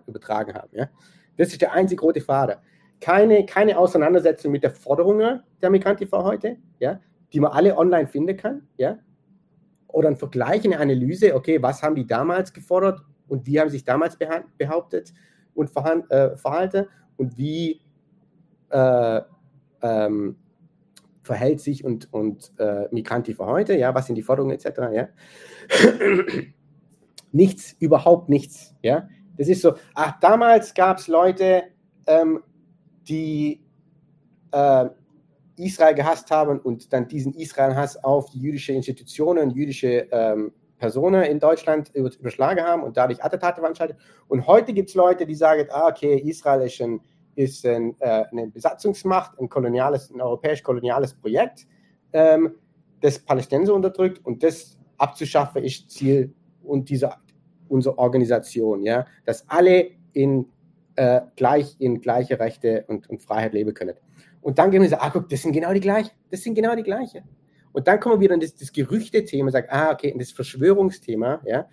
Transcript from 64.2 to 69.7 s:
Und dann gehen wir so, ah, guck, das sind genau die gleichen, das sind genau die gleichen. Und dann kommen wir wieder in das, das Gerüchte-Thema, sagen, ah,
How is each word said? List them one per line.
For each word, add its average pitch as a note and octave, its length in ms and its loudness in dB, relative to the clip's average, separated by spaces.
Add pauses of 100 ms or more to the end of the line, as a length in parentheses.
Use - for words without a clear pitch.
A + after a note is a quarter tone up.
Und C#3 180 -2
dann F#3 120 4
gehen F#3+ 120 4
wir F3 60 4
so, D#3 80 2
ah, C#3+ 120 -4
guck, F3 200 -6
das C3+ 120 -4
sind E3 120 -2
genau E3 200 -2
die G3 60 0
gleichen, G#3 320 -2 (180)
das G#3+ 140 -12
sind A3+ 120 -6
genau A3+ 200 0
die A3+ 80 -6
gleichen. G#3+ 400 -8 (500)
Und C3+ 140 -2
dann G#3 120 6
kommen A#3 160 2
wir G3 60 2
wieder G3 120 4
in E3+ 60 2
das, D#3+ 160 -4
das - 160 -18
Gerüchte-Thema, C#3+ 800 -2
sagen, B2+ 180 -2
ah, D#3 220 0